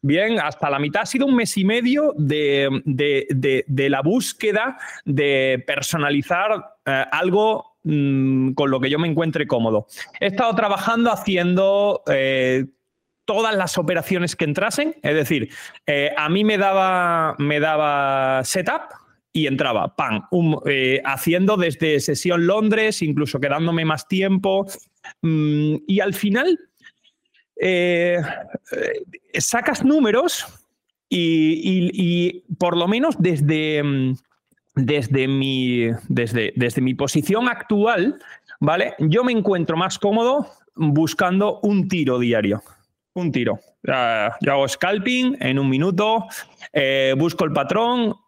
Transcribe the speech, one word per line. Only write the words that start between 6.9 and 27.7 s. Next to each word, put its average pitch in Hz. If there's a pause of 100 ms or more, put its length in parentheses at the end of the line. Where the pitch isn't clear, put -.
algo, 185
mm, 135
con 139
lo 131
que 131
yo 147
me 170
encuentre 160
cómodo. 113 (320)
He -
estado 202
trabajando 214
haciendo, 196
eh, 135 (580)
todas 220
las 185
operaciones 175
que -
entrasen, 226
es 147
decir, 139 (360)
eh, 143
a 151
mí 190
me 214
daba, 185
me 147
daba 139
setup 226 (500)
y 156
entraba, 131
¡pam! 113
Un, 170
eh, 135
haciendo 175
desde 160
sesión 170
Londres, 214
incluso 147
quedándome 160
más 156
tiempo, 190 (540)
mm, 151 (120)
y 196
al 196
final, 262 (960)
eh, 175 (540)